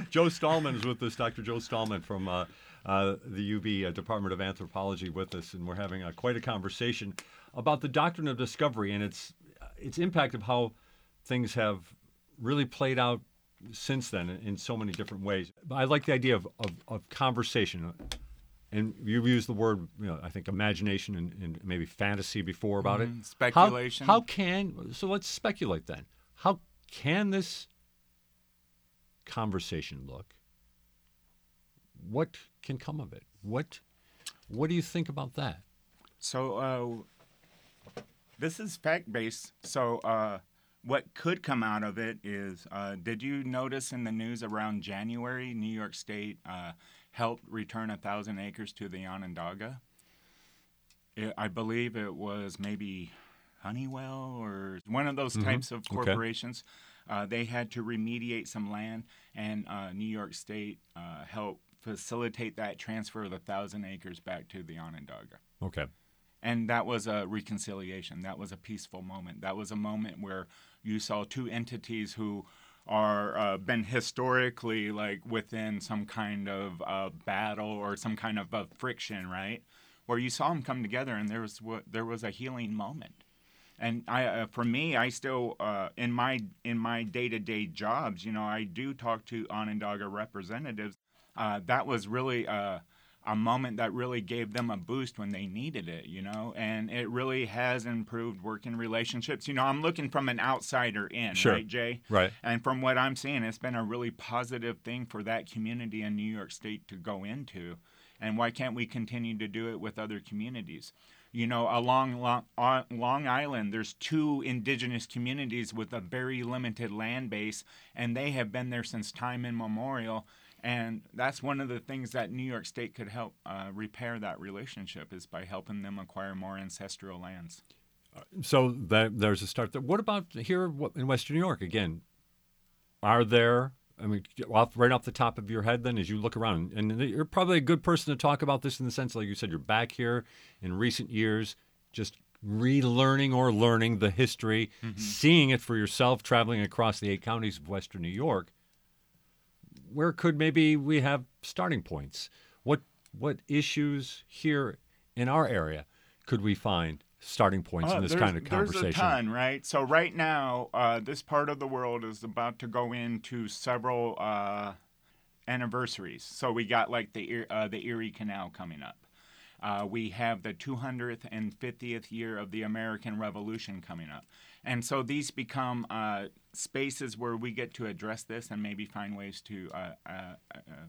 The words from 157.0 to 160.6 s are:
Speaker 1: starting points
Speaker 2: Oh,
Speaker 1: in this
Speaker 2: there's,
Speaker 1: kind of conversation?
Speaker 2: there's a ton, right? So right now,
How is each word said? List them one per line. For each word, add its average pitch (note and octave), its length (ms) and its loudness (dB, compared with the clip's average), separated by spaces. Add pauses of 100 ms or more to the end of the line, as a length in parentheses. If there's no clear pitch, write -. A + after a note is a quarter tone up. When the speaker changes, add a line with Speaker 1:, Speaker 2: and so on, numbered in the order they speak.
Speaker 1:
starting F#2+ 420 4
points E2 300 2
Speaker 2:
Oh, - 20 6
Speaker 1:
in G2 60 4
this E2+ 100 2
Speaker 2:
there's, - 100 4
Speaker 1:
kind G2 140 6
of E2 80 -2
conversation? - 400 2
Speaker 2:
there's F2 120 2
a E3+ 40 0
ton, C3+ 300 4
right? B2+ 360 0
So C#3+ 160 4
right D#3 320 6
now, C#3 600 2